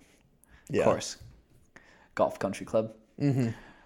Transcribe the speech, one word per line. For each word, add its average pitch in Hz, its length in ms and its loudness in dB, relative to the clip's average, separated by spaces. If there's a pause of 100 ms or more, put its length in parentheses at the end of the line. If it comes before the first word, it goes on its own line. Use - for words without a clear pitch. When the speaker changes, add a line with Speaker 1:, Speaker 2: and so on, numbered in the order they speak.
(680)
Speaker 1:
"Of 143 60 -4
Speaker 2:
Yeah. 90 80 4
Speaker 1:
course. - 340 2 (1000)
Golf - 240 2
Country 98 260 -4
Club." 113 280 0 (260)
Speaker 2:
Mm-hmm. 135 280 2 (380)